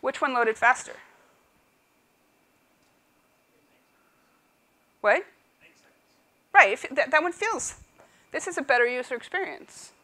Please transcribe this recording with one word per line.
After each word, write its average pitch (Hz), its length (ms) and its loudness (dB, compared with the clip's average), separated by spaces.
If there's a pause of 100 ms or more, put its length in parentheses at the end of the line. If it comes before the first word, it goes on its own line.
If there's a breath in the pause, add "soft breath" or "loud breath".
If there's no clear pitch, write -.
Which 254 180 -4
one 269 140 -2
loaded 226 240 2
faster? - 340 2 (4000)
What? 254 240 4 (1300)
Right, 269 200 6
if, 262 180 -8
that, 269 200 -2
that 302 120 4
one 349 100 -2
feels, 403 440 -6 (540 soft breath)
this - 160 -8
is 359 120 -6
a 302 40 -4
better 247 240 4
user 247 280 -4
experience. - 800 -10 (120)